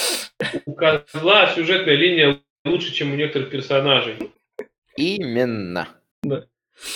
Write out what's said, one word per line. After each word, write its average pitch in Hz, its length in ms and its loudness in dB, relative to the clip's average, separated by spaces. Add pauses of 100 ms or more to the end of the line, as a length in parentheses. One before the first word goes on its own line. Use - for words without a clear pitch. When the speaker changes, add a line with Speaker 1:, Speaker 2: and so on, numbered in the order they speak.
(640)
Speaker 1:
У 139 80 -10
козла 160 840 2
сюжетная 170 420 2
линия 156 420 4 (260)
лучше, 175 300 -2
чем 143 180 -4
у 139 40 -4
некоторых 143 340 -4
персонажей. 135 640 0 (800)
Speaker 2:
Именно. 120 920 -2 (340)
Speaker 3:
Да. - 220 -4 (520)